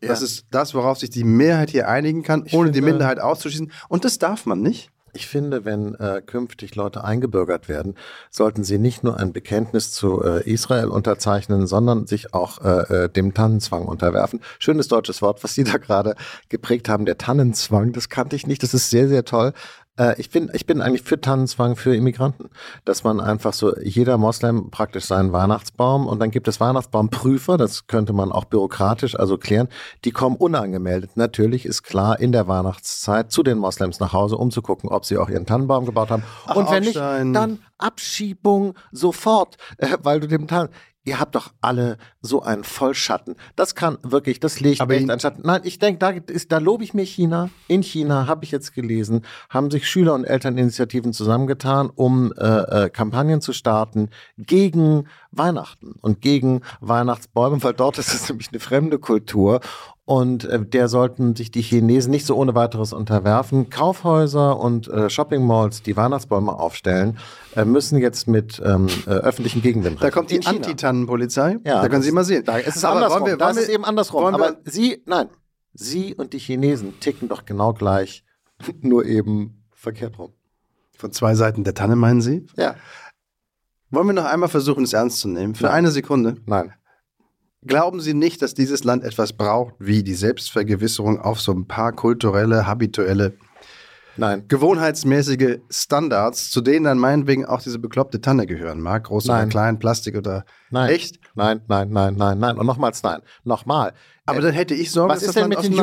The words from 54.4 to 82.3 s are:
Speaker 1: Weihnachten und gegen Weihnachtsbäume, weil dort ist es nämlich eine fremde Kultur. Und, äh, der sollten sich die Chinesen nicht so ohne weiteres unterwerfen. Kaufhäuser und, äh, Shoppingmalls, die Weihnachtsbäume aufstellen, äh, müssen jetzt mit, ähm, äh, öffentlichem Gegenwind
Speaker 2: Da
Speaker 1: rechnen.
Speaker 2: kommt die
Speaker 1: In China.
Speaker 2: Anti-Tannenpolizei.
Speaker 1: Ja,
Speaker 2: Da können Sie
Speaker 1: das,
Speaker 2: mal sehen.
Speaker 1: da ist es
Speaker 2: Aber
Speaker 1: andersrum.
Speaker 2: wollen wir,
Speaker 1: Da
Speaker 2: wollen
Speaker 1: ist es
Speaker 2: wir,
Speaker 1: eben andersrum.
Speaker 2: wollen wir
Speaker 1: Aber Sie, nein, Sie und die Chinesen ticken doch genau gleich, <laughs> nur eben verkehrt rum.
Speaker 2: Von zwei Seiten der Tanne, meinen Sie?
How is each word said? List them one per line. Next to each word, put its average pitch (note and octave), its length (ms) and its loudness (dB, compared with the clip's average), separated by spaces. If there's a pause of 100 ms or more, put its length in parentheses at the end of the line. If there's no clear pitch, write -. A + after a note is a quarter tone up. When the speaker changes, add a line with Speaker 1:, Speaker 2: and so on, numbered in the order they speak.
Speaker 1:
Weihnachten D3 720 -4
und G#2+ 200 0
gegen C3 400 2 (200)
Weihnachtsbäume, A#2+ 800 0
weil A#2+ 100 2
dort C3+ 240 0
ist C#3 160 -4
es B2 160 -6
nämlich A2 220 -10
eine A#2 80 -8
fremde D3 400 0
Kultur. G#2+ 600 2 (440)
Und, B2+ 420 0
äh, A2+ 200 0
der A#2+ 240 2
sollten B2 480 2
sich A2+ 140 -10
die A#2+ 100 -2
Chinesen A#2+ 500 4
nicht C#3+ 140 0
so C#3 100 2
ohne C3 180 2
weiteres A#2 380 0
unterwerfen. G#2+ 800 0
Kaufhäuser D3+ 880 2
und, A#2+ 300 -2
äh, G#2 200 0
Shoppingmalls, A#2 760 0
die G2+ 120 -4
Weihnachtsbäume G#2+ 580 0
aufstellen, F#2+ 640 0 (380)
äh, A2 80 2
müssen C#3 360 2
jetzt B2 280 -2
mit, A2 380 0
ähm, F#2+ 220 4 (180)
äh, G#2 60 -2
öffentlichem A#2 500 0
Gegenwind G#2+ 360 0
Speaker 2:
Da D3 80 -2
Speaker 1:
rechnen. C#3 80 2
Speaker 2:
kommt E3 180 -2
die F3 60 2
Speaker 1:
In F3+ 40 -2
China. F#3 160 0
Speaker 2:
Anti-Tannenpolizei. C3 1080 -2
Speaker 1:
Ja, B2+ 180 0
Speaker 2:
Da B2 60 2
können C3+ 140 2
Sie C#3+ 80 0
Speaker 1:
das, D#3+ 60 2
Speaker 2:
mal F3+ 100 4
sehen. E3+ 180 0
Speaker 1:
da A#2 140 -2
ist C#3+ 180 -4
es - 80 -6
Speaker 2:
Aber D3+ 140 2
Speaker 1:
andersrum. G3+ 240 2
Speaker 2:
wollen G3 100 0
wir, D#3 60 -2
Speaker 1:
Da E3 80 0
Speaker 2:
wollen F#3 120 2
Speaker 1:
ist A3+ 40 2
es A3 80 0
Speaker 2:
wir, G#3+ 60 0
Speaker 1:
eben G#3 100 -2
andersrum. F3+ 380 0
Speaker 2:
wollen F#3+ 140 2
wir - 120 4
Speaker 1:
Aber D#3 160 -8
Sie, G#3 400 -2
nein, D#3+ 240 0 (440)
Sie F3 420 -6
und C3+ 180 -10
die C#3 60 -8
Chinesen C3 600 -2
ticken C3 300 -4
doch - 160 -8
genau G#2 260 0
gleich, G2 540 0 (340)
<laughs> E3 220 -14
nur B2 240 4
eben G#2+ 580 -2 (100)
verkehrt A2 460 -10
rum. E2+ 140 -16 (640)
Speaker 2:
Von G#2 160 -12
zwei A2 220 2
Seiten A2 280 2
der F#2+ 120 -4
Tanne, G#2 200 2
meinen A#2 260 6
Sie? C3+ 260 -2 (100)